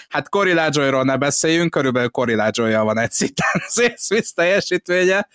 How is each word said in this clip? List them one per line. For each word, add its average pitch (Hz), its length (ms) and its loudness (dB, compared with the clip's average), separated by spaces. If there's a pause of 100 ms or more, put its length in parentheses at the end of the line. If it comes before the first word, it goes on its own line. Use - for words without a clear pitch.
Hát 147 200 -6
Corey 196 260 0
LaJoie-ról 143 500 2
ne 135 120 0
beszéljünk, 160 540 0
körülbelül 127 400 0
Corey 120 240 -2
LaJoie-jal 110 500 0
van 107 140 0
egy 113 140 -2
szinten - 540 -2
<laughs> - 80 -6
Zane 233 220 0
Smith - 380 -2
teljesítménye. 180 1000 0